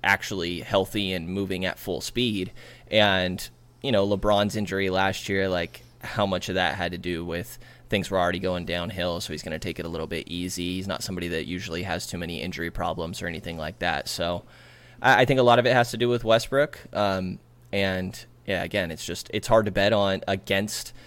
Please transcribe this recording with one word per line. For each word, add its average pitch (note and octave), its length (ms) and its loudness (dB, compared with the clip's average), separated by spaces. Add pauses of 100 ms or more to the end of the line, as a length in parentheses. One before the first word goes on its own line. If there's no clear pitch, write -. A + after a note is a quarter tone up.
actually F2+ 580 0
healthy F#2+ 520 0
and E2+ 160 -4
moving F#2 360 -2
at - 140 -4
full - 240 -4
speed. G#2+ 500 -2 (380)
And, F#2 580 2 (340)
you - 80 -2
know, G2+ 160 4
LeBron's G#2 480 2
injury G2 360 -2
last F#2+ 400 0
year, F#2+ 180 2
like, F2+ 340 -2 (200)
how G#2 240 0
much F2+ 240 -2
of F#2 60 -2
that E2+ 180 2
had F2+ 180 -4
to F2 60 -6
do E2+ 260 -4
with E2+ 340 -6 (300)
things G2 220 -2
were F#2+ 80 2
already F2 200 2
going F2+ 280 -2
downhill, F2 560 -4
so - 100 -8
he's D2+ 100 -8
gonna D#2+ 160 -8
take E2 200 -6
it E2 80 -6
a - 20 -8
little D#2+ 180 -6
bit E2 220 -6
easy. F2 460 -4
He's F#2 120 -4
not F#2 160 -4
somebody F2+ 260 -4
that E2 180 -4
usually F2 380 -6
has F2 220 -4
too - 120 -8
many E2+ 240 -6
injury E2+ 280 -6
problems E2+ 520 -4
or F2 60 -6
anything E2 280 -8
like D#2 220 -8
that. E2 300 -2
So F2 360 -4 (560)
I, C3 220 8
I - 20 6
think C3 160 4
a - 20 6
lot A#2+ 160 8
of A#2+ 60 4
it B2 80 4
has A#2+ 200 4
to A2+ 40 -6
do A#2+ 140 2
with A#2+ 120 2
Westbrook. A#2+ 560 4 (140)
Um, F#2+ 460 0 (340)
and, F#2+ 520 -2 (220)
yeah, F#2 160 0
again, F2+ 280 -2
it's - 140 -10
just, - 280 -8
it's - 160 -2
hard A2+ 180 6
to G2 60 -2
bet G2+ 200 4
on G2 360 2
against G2 640 -2 (140)